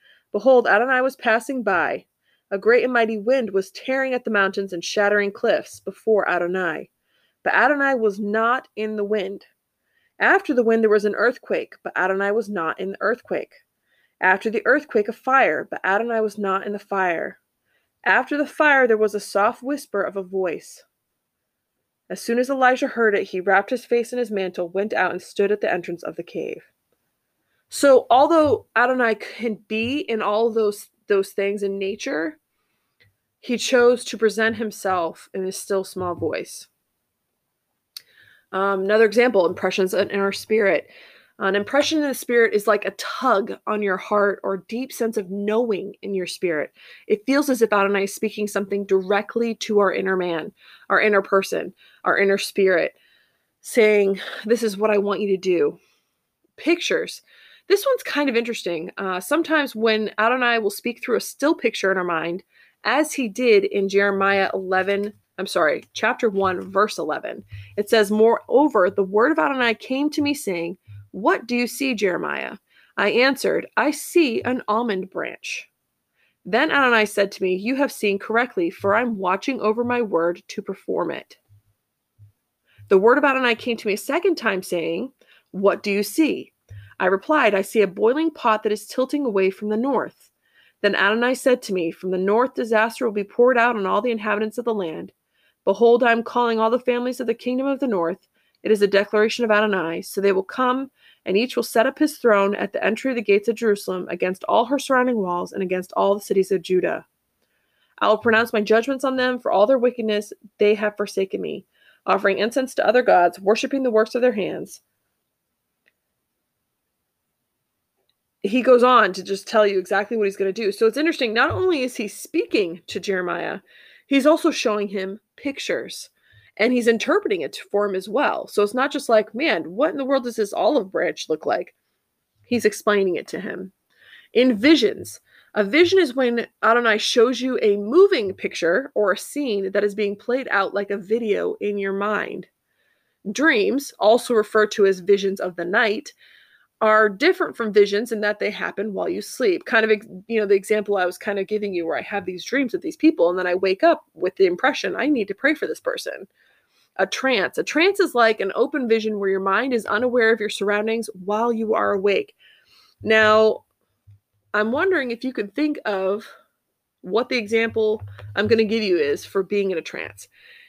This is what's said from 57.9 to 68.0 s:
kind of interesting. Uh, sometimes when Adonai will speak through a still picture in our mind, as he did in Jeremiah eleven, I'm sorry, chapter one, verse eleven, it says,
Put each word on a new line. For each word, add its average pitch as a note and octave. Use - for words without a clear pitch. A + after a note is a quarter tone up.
kind D4
of A3
interesting. G#3
Uh, F#3
sometimes D4
when A3
Adonai A#3+
will G#3
speak -
through A#3+
a -
still D#4
picture -
in F#3+
our F3+
mind, E3+
as D4
he B3
did G#3+
in G3
Jeremiah G3
eleven, G3
I'm F#3+
sorry, D#3
chapter A#3
one, F#3+
verse G3
eleven, C#3+
it G3+
says, G#3+